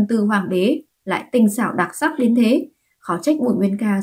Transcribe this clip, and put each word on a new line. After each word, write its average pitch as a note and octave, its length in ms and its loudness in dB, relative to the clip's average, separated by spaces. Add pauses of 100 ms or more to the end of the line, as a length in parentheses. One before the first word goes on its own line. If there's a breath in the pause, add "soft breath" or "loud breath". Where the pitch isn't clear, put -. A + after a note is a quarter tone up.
tư A3+ 120 0
hoàng G#3 280 0
đế, F#3 340 0 (220)
lại - 280 -4
tinh A3+ 180 4
xảo G#3 220 -4
đặc E3+ 220 -2
sắc D#4+ 240 -4
đến A#3 160 2
thế? A#3+ 340 2 (300)
Khó F3 240 -6
trách D4+ 160 2
Bùi B3 160 0
Nguyên G3 240 0
Ca G3+ 240 0